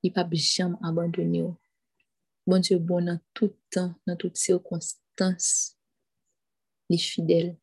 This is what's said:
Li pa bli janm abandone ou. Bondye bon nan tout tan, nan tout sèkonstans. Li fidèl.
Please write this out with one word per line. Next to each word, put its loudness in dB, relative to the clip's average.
Li 0
pa 2
bli -2
janm 0
abandone 0
ou. -4
Bondye 4
bon 0
nan -2
tout 2
tan, -2
nan -4
tout -6
sèkonstans. -2
Li 4
fidèl. 2